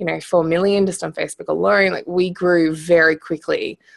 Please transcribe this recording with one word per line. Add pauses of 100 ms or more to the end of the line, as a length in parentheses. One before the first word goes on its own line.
you
know,
four
million
just
on
Facebook
alone.
Like,
we
grew
very
quickly (180)